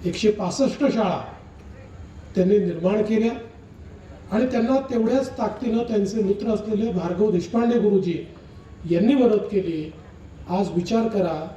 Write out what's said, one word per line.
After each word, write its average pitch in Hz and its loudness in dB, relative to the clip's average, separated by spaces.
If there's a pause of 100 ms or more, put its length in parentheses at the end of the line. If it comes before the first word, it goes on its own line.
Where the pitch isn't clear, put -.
एकशे 208 2
पासष्ट 254 0
शाळा 220 2 (1120)
त्यांनी 190 4
निर्माण 180 0
केल्या 226 2 (1000)
आणि 240 2
त्यांना 247 2 (140)
तेवढ्याच 247 2
ताकदीनं 226 -2
त्यांचे 214 0
मित्र 208 0
असलेले 220 0
भार्गव 180 0
देशपांडे 233 2
गुरुजी 190 2 (760)
यांनी 202 4
मदत 214 4
केली. 165 -2 (600)
आज 180 0
विचार 214 2
करा 175 0 (220)